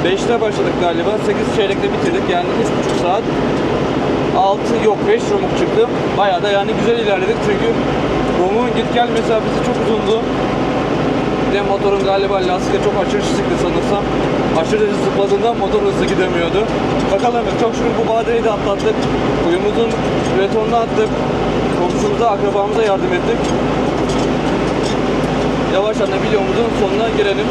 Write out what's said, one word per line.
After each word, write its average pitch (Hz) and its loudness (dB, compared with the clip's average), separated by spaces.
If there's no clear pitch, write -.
Beşte 208 0
başladık 202 0
galiba. 170 0
Sekiz 208 0
çeyrekte 196 0
bitirdik. - 0
Yani 180 0
üç - 0
buçuk - 0
saat. 190 0
Altı, 196 0
yok, 208 4
beş 226 2
rumuk 190 0
çıktı. 214 2
Bayağı 185 2
da 208 0
yani 202 0
güzel 233 2
ilerledik 202 0
çünkü 208 0
Rom'un 220 2
git 226 0
gel 240 2
mesafesi 220 0
çok 240 0
uzundu. 214 0
Bir 185 0
de 202 2
motorun 196 0
galiba 196 2
lastiği 185 0
çok 202 0
aşırı 202 0
sıktı - 0
sanırsam. 202 0
Aşırı 208 2
hızlı - -2
zıpladığından 196 2
motor 196 0
hızlı 190 0
gidemiyordu. 175 0
Bakalım, 233 0
çok 233 2
şükür 233 0
bu 226 0
badireyi 226 0
de 226 2
atlattık. 208 0
Kuyumuzun 208 0
betonunu 214 0
attık. 220 0
Komşumuza, 202 0
akrabamıza 202 0
yardım 180 2
ettik. 220 0
Yavaştan 208 0
da 190 -2
videomuzun 202 0
sonuna 208 0
gelelim. 202 0